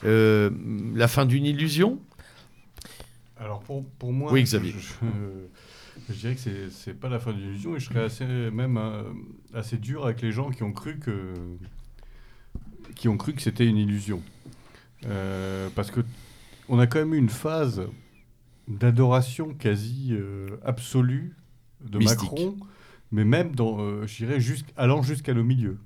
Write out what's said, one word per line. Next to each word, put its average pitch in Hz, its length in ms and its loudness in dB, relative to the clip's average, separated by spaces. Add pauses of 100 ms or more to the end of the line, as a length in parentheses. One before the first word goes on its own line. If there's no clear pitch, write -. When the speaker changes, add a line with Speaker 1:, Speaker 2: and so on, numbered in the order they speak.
Speaker 1:
Euh, 107 440 6 (460)
la 117 140 6
fin 135 160 4
d'une 139 200 4
illusion ? 156 540 2 (1400)
Speaker 2:
Alors 104 200 -8
pour, 139 240 -10 (160)
pour 123 140 -4
moi, 139 180 0
Speaker 1:
Oui, 131 120 8
Xavier. 104 280 2
Speaker 2:
je, 104 80 -10
je, 101 1300 -8
je - 60 -10
dirais 120 160 -4
que 131 40 -14
c'est, 98 320 -8
c'est - 260 -12
pas 127 120 -8
la 120 100 -4
fin 117 140 -4
d'une 98 160 -6
illusion 101 260 -6
et 143 40 -4
je 127 60 -6
serais 113 200 0
assez, 113 200 -6
même, 123 520 -2
euh, 110 260 -4 (500)
assez 117 240 -6
dur 135 280 -4
avec 117 160 -2
les 113 100 -2
gens 135 180 -2
qui 123 140 -6
ont 104 80 -4
cru 151 260 -10
que, 95 360 -6 (1600)
qui 120 140 0
ont 104 80 2
cru 143 160 -4
que 131 80 -8
c'était 117 260 2
une 107 100 4
illusion. 101 440 0 (840)
Euh, 95 680 -4
parce 104 160 -4
que 123 80 -2 (680)
on 120 100 6
a 123 80 8
quand 120 120 2
même 156 140 2
eu 156 40 4
une 120 120 6
phase 127 540 0 (840)
d'adoration 123 840 4
quasi, 120 580 -2
euh, 98 360 -4 (180)
absolue 127 720 0 (520)
de 104 120 -2
Speaker 1:
Mystique. 110 220 6 (100)
Speaker 2:
Macron, 180 240 -2 (560)
mais 107 120 4
même 151 320 4
dans, 113 240 0
euh, 104 280 -4
je 113 180 -8
dirais 135 140 0
jusqu'-, 120 360 -2
allant 139 280 4
jusqu'à 135 300 -2
nos 117 100 2
milieux. 117 420 0